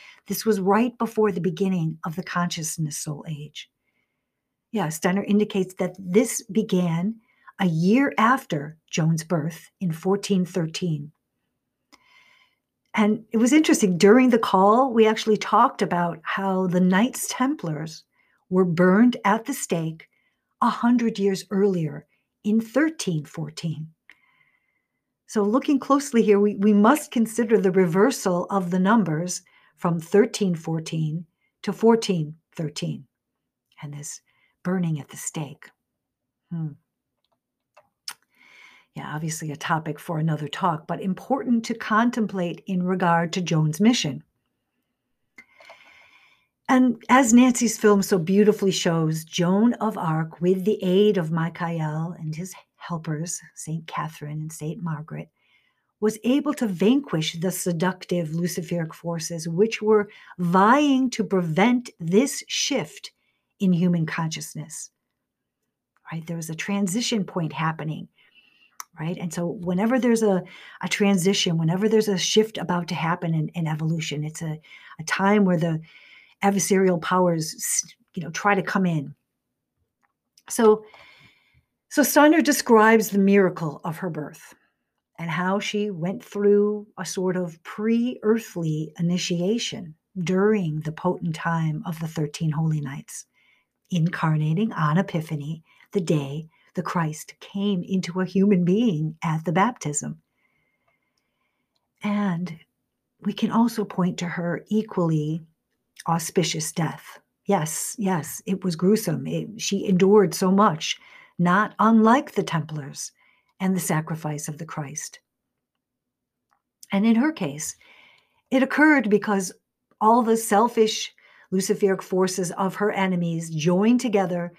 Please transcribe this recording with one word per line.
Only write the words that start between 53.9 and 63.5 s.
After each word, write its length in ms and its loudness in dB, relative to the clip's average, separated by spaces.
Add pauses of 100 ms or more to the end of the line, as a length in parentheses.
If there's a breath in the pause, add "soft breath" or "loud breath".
and 120 -12
Saint 300 -10
Margaret, 460 -10 (680)
was 240 -2
able 300 0
to 140 -4
vanquish 640 0
the 180 -4
seductive 800 -4
luciferic 640 -6
forces 560 -8
which 320 0
were 260 2 (300 loud breath)
vying 720 4
to 140 -4
prevent 640 0 (100)
this 480 0
shift 640 -6 (480)